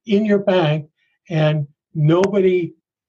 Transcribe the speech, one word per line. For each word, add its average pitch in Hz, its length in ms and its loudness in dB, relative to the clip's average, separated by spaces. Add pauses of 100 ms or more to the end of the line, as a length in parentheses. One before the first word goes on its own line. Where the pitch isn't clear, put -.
in 214 200 0
your 202 140 0
bank, 156 500 0 (400)
and 156 380 0 (260)
nobody 180 800 0 (360)